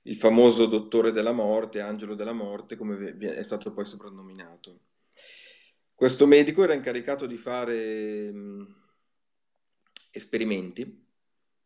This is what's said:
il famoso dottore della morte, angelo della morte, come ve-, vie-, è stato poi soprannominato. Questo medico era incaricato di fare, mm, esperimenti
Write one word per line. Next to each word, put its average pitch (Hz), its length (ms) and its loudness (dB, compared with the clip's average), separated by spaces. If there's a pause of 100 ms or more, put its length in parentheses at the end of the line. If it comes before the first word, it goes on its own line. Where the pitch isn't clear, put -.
il - 120 -10
famoso 113 500 6
dottore 113 460 0
della 110 220 0
morte, 107 480 -2
angelo 104 340 -10
della 107 180 -8
morte, 101 440 -10
come 107 180 -8
ve-, 98 180 -10
vie-, 98 220 -8
è 85 80 -10
stato 104 300 -10
poi 104 120 -8
soprannominato. 95 960 -20 (1120)
Questo 131 340 4
medico 147 360 8
era 160 100 4
incaricato 131 520 -4
di 120 120 -10
fare, 110 960 -6
mm, 101 320 -14 (1500)
esperimenti 107 960 -6 (600)